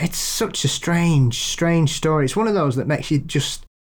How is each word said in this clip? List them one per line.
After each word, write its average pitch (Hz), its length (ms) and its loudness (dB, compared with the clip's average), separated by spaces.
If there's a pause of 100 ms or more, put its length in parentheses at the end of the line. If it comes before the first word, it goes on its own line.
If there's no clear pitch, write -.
it's - 160 -2
such - 460 -4
a 139 40 2
strange, 165 760 2
strange 165 480 2
story. 156 340 0
It's 135 100 -2
one 220 120 2
of 208 60 2
those 143 220 2
that 131 100 -2
makes - 240 -2
you 147 100 2
just - 440 -4 (220)